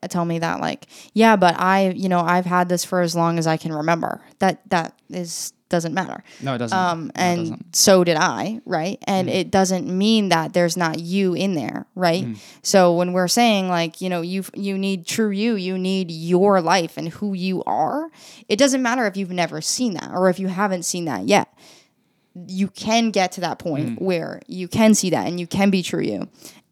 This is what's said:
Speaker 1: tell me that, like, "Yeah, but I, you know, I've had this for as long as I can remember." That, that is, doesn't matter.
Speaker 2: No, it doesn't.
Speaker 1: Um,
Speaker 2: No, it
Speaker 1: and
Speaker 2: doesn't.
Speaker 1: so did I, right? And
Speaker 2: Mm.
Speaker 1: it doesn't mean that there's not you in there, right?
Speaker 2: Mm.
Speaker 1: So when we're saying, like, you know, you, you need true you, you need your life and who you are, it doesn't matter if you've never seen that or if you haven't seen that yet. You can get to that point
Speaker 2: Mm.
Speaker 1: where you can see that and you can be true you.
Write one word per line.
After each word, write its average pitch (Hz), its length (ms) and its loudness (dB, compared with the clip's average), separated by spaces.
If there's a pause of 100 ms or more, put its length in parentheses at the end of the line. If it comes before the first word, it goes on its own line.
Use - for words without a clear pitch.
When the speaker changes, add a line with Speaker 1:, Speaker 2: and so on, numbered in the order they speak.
Speaker 1:
tell 175 160 -2
me 170 160 -2
that, 165 220 -4
like, - 260 -6 (260)
"Yeah, 220 220 6
but 180 240 6
I, 190 300 2
you 185 180 -4
know, 180 140 2
I've 175 240 2
had 180 240 0
this 175 160 -2
for 180 160 0
as 165 140 0
long 170 220 2
as 160 80 0
I 160 120 2
can 160 160 -8
remember." 160 480 -2 (180)
That, 190 300 0
that 170 280 -4 (120)
is, 175 420 -10 (160)
doesn't 165 260 -2
matter. 175 300 -6 (180)
Speaker 2:
No, 131 140 -4
it 117 40 -4
doesn't. 120 180 -2
Speaker 1:
Um, 175 260 0
Speaker 2:
No, - 40 -8
it - 80 -12
Speaker 1:
and 175 260 0
Speaker 2:
doesn't. - 340 -8
Speaker 1:
so 190 300 6
did 170 100 2
I, 156 500 -2
right? 175 400 -2
And 190 220 0
Speaker 2:
Mm. - 60 -2
Speaker 1:
it 180 180 -2
doesn't 190 380 2
mean 202 400 2
that 160 240 0
there's 175 240 2
not 170 240 -2
you 185 320 0
in 185 200 -2
there, 113 320 -6 (100)
right? 180 280 2
Speaker 2:
Mm. 113 140 -8 (240)
Speaker 1:
So 180 340 4
when 180 160 0
we're 180 160 0
saying, 208 400 2
like, 170 320 -2
you 185 80 -6
know, 175 140 -2
you, 185 320 -6
you 196 240 -6
need 190 280 -4
true 220 260 -2
you, 214 240 0
you 185 220 -4
need 185 320 -2
your 175 520 4
life 165 360 2
and 165 120 -6
who 202 240 -6
you 185 320 -4
are, 269 440 -2 (380)
it 214 100 0
doesn't 262 240 4
matter 240 240 0
if 190 120 -4
you've 185 140 -4
never 165 280 -2
seen 220 360 -2
that - 180 -10
or 185 160 4
if 180 100 0
you 190 80 -4
haven't 185 360 -2
seen 175 220 -4
that 110 220 -4
yet. 185 260 4 (960)
You 185 220 -2
can 226 420 -2
get 190 220 0
to 190 80 -12
that 165 180 -6
point 147 400 -4
Speaker 2:
Mm. - 20 -10
Speaker 1:
where 175 460 -4
you 180 220 -8
can 220 240 6
see 190 160 0
that 120 180 0
and 175 140 -4
you 170 60 -8
can 202 220 0
be 185 140 2
true 120 180 -4
you. 107 280 -4 (420)